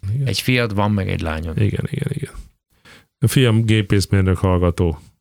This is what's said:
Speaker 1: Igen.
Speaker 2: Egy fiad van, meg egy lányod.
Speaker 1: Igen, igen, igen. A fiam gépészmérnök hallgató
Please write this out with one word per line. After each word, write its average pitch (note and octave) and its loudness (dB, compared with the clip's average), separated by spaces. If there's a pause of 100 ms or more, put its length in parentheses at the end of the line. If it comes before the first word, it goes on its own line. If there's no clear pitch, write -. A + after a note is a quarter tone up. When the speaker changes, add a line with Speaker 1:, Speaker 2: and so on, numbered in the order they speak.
(140)
Speaker 1:
Igen. C3+ -2
Speaker 2:
Egy G#2 -2
fiad A#2+ 0
van, G#2 2
meg F#2+ 0
egy F#2 -4
lányod. D#2+ -4
Speaker 1:
Igen, - 0
igen, - -4
igen. - -8 (840)
A - 0
fiam A2+ 4
gépészmérnök G2 2
hallgató F2 0 (220)